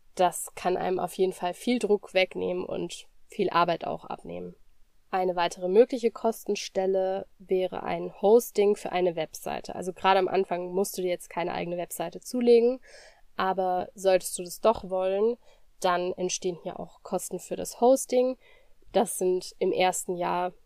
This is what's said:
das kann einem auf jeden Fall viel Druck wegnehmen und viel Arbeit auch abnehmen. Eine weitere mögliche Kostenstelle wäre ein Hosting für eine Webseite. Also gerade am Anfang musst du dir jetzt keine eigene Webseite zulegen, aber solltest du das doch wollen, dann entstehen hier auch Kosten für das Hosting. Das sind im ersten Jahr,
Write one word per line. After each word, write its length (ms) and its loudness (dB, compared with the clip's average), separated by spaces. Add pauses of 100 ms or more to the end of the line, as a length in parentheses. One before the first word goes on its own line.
(160)
das 400 0
kann 200 0
einem 220 -2
auf 160 -6
jeden 180 2
Fall 220 -6
viel 240 -2
Druck 340 0
wegnehmen 540 -2
und 400 -8 (220)
viel 220 -2
Arbeit 360 2
auch 180 -6
abnehmen. 520 -12 (540)
Eine 260 0
weitere 320 -2
mögliche 420 4
Kostenstelle 1160 -2 (120)
wäre 440 -2
ein 300 -6 (100)
Hosting 540 4
für 160 -10
eine 220 2
Webseite. 600 -8
Also 180 -8
gerade 260 4
am 100 2
Anfang 440 -2
musst 240 -2
du 60 -6
dir 80 -2
jetzt 180 -6
keine 240 -6
eigene 240 -6
Webseite 440 -8
zulegen, 600 4 (560)
aber 580 0
solltest 440 2
du 40 -8
das 180 -12
doch 280 2
wollen, 480 0 (440)
dann 340 0
entstehen 480 -4
hier 180 -10
auch 220 -14
Kosten 360 -6
für 180 -10
das 240 -8
Hosting. 580 4 (540)
Das 260 0
sind 400 -2
im 140 0
ersten 440 0
Jahr, 380 -2 (120)